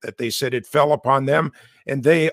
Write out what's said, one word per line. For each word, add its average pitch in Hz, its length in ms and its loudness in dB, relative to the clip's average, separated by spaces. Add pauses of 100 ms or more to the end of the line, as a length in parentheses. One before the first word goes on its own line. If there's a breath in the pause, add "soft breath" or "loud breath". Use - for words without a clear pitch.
that 113 160 -12
they 117 120 -4
said 127 220 -6
it 120 140 -6
fell 147 260 2
upon 135 320 0
them, 151 280 0 (340 soft breath)
and 135 160 -4
they 160 300 4